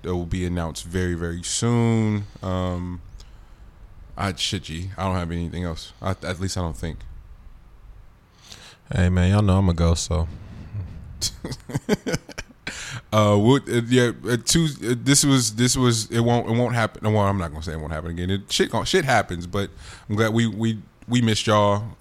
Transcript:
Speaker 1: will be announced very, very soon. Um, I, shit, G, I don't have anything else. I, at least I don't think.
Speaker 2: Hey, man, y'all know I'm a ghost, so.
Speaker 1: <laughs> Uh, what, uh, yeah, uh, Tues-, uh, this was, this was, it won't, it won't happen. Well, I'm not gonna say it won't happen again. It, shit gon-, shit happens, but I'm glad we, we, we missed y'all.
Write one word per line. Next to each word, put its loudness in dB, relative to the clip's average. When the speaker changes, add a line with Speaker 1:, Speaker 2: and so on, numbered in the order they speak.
Speaker 1:
will -4
be -4
announced -4
very, -2
very -6
soon. 0
Um, -4
I, -4
shit, -4
G, -8
I -6
don't 0
have -2
anything -4
else. -8
I, -2
at -6
least -4
I -2
don't -4
think. -8
Speaker 2:
Hey, 4
man, 4
y'all 6
know 4
I'm 4
a 4
ghost, 2
so. 0
Speaker 1:
<laughs> -8
Uh, 4
what, 4
uh, 2
yeah, 4
uh, 2
Tues-, 0
uh, 0
this 4
was, 4
this 2
was, 2
it 0
won't, 2
it 2
won't 2
happen. 0
Well, 4
I'm 2
not -4
gonna -10
say -6
it -6
won't -6
happen -6
again. -2
It, -4
shit 0
gon-, -2
shit 2
happens, 0
but -4
I'm -2
glad 2
we, 4
we, -2
we 2
missed 2
y'all. 4